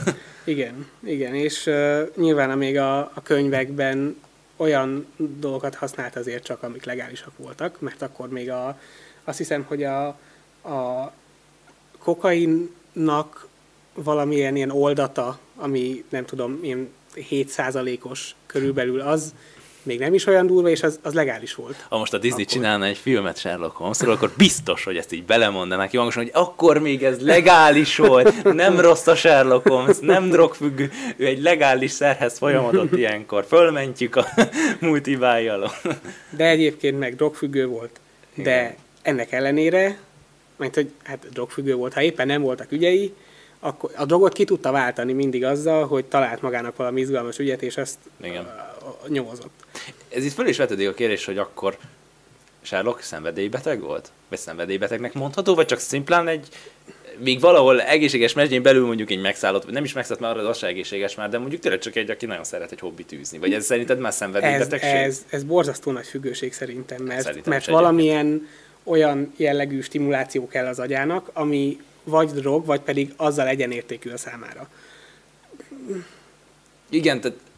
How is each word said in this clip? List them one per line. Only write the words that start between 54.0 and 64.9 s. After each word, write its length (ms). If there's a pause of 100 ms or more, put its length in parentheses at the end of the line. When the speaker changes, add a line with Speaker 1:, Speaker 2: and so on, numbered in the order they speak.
Speaker 1:
Vagy 100
szenvedélybetegnek 720
mondható, 420
vagy 120
csak 120
szimplán 500
egy, 200 (720)
még 220
valahol 420
egészséges 500
mezőn 300
belül 240
mondjuk 240
egy 100
megszállott, 500
nem 140
is 80
megszállott, 300
mert 140
arra 120
az 100
se 80
egészséges 480
már, 140
de 100
mondjuk 220
tényleg 200
csak 160
egy, 140
aki 160
nagyon 180
szeret 280
egy 80
hobbit 320
űzni. 260
Vagy 140
ez 120
szerinted 340
már 120
Speaker 2:
Ez, 60
Speaker 1:
szenvedélybetegség? 800